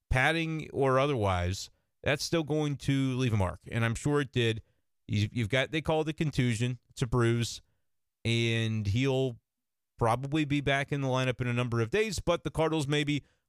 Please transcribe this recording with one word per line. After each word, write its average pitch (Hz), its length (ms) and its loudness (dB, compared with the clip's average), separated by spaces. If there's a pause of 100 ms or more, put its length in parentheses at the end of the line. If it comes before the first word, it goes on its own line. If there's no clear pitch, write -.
padding 160 600 0
or 131 280 2
otherwise, 98 720 0 (320)
that's 147 200 -2
still 165 200 0
going 147 340 -2
to 135 400 0
leave 123 160 2
a 110 40 2
mark, 90 320 -2
and 117 140 -2
I'm 117 120 0
sure 147 260 0
it 127 100 -6
did. 113 300 0 (460)
You've, 107 260 0
you've 113 160 -2
got, 131 220 0
they 156 100 -2
call 156 200 0
it 151 60 -2
a 156 60 -6
contusion. 123 640 0 (140)
It's - 100 -8
a 131 60 -2
bruise, 117 540 0 (640)
and 113 600 0
he'll 131 520 0 (600)
probably 139 480 0
be 143 160 0
back 139 320 0
in 143 80 -2
the 135 80 0
lineup 127 320 0
in 123 60 -2
a 120 60 -2
number 120 280 0
of 110 80 0
days, 214 300 0
but 170 260 0
the 156 40 -2
Cardinals 156 380 0
maybe 147 340 0 (280)